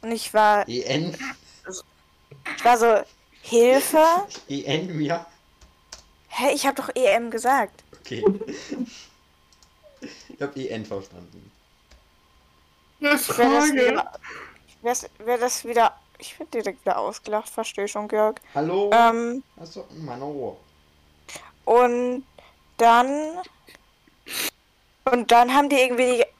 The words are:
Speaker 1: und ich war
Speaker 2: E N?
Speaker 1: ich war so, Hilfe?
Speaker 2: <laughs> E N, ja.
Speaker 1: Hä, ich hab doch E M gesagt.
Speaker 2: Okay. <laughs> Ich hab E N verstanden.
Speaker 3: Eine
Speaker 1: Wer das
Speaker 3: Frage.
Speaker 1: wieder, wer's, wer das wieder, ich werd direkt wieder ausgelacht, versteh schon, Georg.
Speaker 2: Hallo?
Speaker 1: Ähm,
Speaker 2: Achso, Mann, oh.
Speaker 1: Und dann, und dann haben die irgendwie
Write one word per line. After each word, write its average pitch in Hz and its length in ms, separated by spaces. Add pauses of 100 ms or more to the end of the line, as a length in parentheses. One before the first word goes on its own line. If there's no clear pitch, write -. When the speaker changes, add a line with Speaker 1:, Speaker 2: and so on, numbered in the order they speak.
Speaker 1:
und 226 120
ich 226 200
war 208 360
Speaker 2:
E 123 160
N? 147 300 (1400)
Speaker 1:
ich - 80
war 240 140
so, 220 240 (400)
Hilfe? 262 600 (220)
Speaker 2:
<laughs> - 240
E 139 160
N, 160 380
ja. 139 240 (1000)
Speaker 1:
Hä, 247 260
ich 196 120
hab 269 100
doch 262 180
E 254 100
M 233 260
gesagt. 233 540 (160)
Speaker 2:
Okay. - 280
<laughs> 196 60 (2000)
Ich - 60
hab 143 140
E 131 120
N 110 160
verstanden. 95 640 (1500)
Speaker 3:
Eine 285 100
Speaker 1:
Wer - 20
das 277 140
Speaker 3:
Frage. 285 460
Speaker 1:
wieder, 254 400 (680)
wer's, 240 260 (160)
wer 240 140
das - 260
wieder, 226 320 (220)
ich - 200
werd - 140
direkt 208 320
wieder - 140
ausgelacht, 214 500
versteh 208 400
schon, 208 200
Georg. 214 320 (140)
Speaker 2:
Hallo? 185 380
Speaker 1:
Ähm, 233 500 (160)
Speaker 2:
Achso, 165 280 (100)
Mann, 131 240
oh. 135 380 (1040)
Speaker 1:
Und 247 600 (520)
dann, 254 540 (1700)
und 247 260
dann 240 240
haben 285 160
die 285 60
irgendwie 247 480 (160)